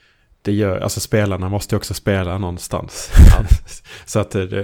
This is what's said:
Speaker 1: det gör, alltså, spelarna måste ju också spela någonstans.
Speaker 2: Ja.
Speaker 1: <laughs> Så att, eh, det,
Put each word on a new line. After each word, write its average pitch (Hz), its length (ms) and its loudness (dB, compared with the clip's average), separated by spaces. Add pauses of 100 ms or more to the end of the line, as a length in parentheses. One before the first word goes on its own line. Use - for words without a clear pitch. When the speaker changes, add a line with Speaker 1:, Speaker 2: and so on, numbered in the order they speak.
(420)
Speaker 1:
det 104 100 -4
gör, 101 280 -2
alltså, 101 200 -6
spelarna 98 480 -4
måste 101 260 -4
ju - 20 -2
också 98 180 -8
spela 95 440 -4
någonstans. - 800 -10
Speaker 2:
Ja. - 260 10 (300)
Speaker 1:
<laughs> - 320 -20
Så 107 140 -4
att, - 140 -8
eh, 98 80 -2
det, 98 220 -6